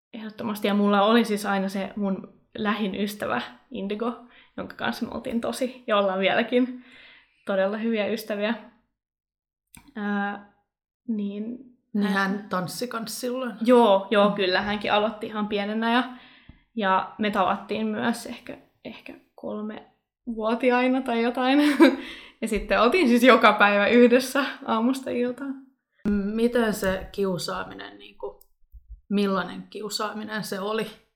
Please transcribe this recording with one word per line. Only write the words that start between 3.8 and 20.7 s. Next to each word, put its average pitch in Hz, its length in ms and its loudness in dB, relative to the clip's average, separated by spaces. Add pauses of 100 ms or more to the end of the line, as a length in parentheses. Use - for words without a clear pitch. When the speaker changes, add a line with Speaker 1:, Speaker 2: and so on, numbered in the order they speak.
Speaker 1:
jonka - 180 -12
kanssa - 300 -6
me - 80 -10
oltiin 233 280 -6
tosi, 240 460 -6
ja 214 100 2
ollaan 190 220 2
vieläkin 233 640 0 (600)
todella 196 320 0
hyviä 214 300 -2
ystäviä. 214 460 -4 (1400)
Öö, 202 420 -4 (680)
niin 208 500 -6 (360)
Speaker 2:
Niin 202 140 0
Speaker 1:
hän 196 60 0 (180)
Speaker 2:
hän 202 180 -6
tanssi 185 380 -6
kans 226 340 -10
silloin? 247 320 -6 (120)
Speaker 1:
Joo, 220 460 6
joo, 202 180 6
Speaker 2:
Mm. 202 60 -2
Speaker 1:
kyllä. 185 260 0
Hänkin 208 320 -2
aloitti 214 340 0
ihan 214 200 -4
pienenä, 214 460 -2
ja, 247 100 2 (720)
ja 190 420 0
me 208 140 0
tavattiin 208 560 -2
myös 226 380 -2
ehkä, - 320 -14 (280)
ehkä - 280 -16 (220)
kolmevuotiaina 233 1700 -2